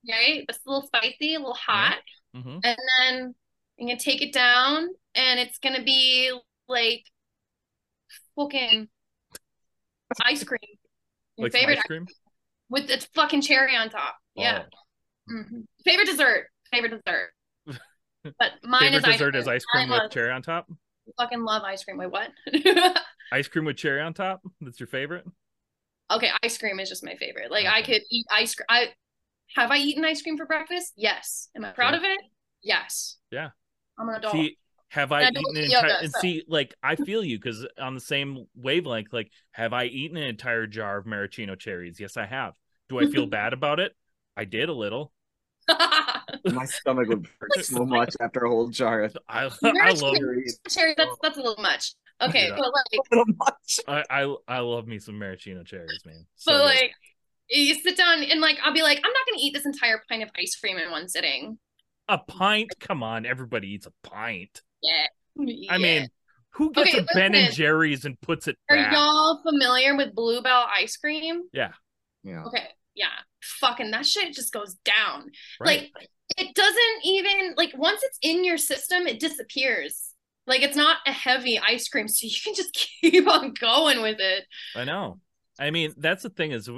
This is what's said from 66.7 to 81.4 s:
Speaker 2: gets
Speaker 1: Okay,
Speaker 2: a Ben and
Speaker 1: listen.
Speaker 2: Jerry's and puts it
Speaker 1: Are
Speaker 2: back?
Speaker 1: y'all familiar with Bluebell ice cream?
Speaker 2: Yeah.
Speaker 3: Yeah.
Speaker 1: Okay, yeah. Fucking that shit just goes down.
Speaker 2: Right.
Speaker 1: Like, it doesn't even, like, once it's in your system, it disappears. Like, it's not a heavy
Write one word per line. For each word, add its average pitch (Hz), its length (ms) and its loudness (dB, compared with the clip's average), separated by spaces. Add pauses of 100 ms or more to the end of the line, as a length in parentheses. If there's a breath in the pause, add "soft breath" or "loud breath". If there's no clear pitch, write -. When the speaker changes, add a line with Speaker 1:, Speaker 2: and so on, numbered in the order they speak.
Speaker 2:
gets 370 180 6
Speaker 1:
Okay, 262 80 4
Speaker 2:
a 185 40 2 (120)
Ben 196 200 6
and - 0 -
Speaker 1:
listen. 180 200 6
Speaker 2:
Jerry's 151 500 2
and 135 160 -8
puts - 280 -4
it - 80 -4 (140)
Speaker 1:
Are 294 60 8
Speaker 2:
back? 311 160 4
Speaker 1:
y'all 311 500 4
familiar 269 540 4
with 269 180 -2
Bluebell 240 600 4
ice 190 220 0
cream? 320 460 -4 (100)
Speaker 2:
Yeah. 117 200 -4 (500)
Speaker 3:
Yeah. 165 220 -12
Speaker 1:
Okay, - 240 -6 (260)
yeah. 190 140 -2 (340)
Fucking 240 500 -4
that 254 140 -4
shit 359 280 0
just 247 180 -8
goes 202 220 -10 (100)
down. 202 460 0 (280 loud breath)
Speaker 2:
Right. - 360 2
Speaker 1:
Like, - 140 -20 (280)
it 370 180 -6
doesn't 440 500 4
even, 381 520 0
like, 339 200 2
once 349 280 0
it's - 180 -6
in 330 220 2
your 339 140 2
system, 359 480 -2
it 226 120 -4
disappears. 262 920 -4 (360)
Like, 254 160 2
it's 285 140 0
not 311 300 4
a 269 60 0
heavy 254 460 0